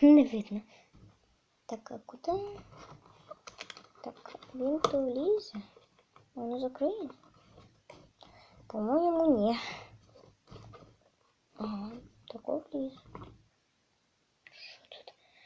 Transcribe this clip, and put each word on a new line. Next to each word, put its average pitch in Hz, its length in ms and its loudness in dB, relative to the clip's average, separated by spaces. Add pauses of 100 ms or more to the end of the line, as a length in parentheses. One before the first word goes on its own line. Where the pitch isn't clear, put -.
не 294 220 12
видно. 214 380 -2 (1040)
Так, 226 260 -12
а 226 60 -12
куди? 349 500 -4 (1600)
Так, - 320 -16 (200)
він 269 240 -2
то 277 220 2
влізе. 285 520 -2 (800)
Воно 240 240 -6
закриє? 269 500 -4 (1600)
По-моему, 311 640 4
не. 226 220 2 (2000)
Ага, 214 380 -10 (320)
такой 302 360 -8 (100)
лис. 269 200 -6 (1600)
Что - 560 -20
тут? - 80 -20 (320)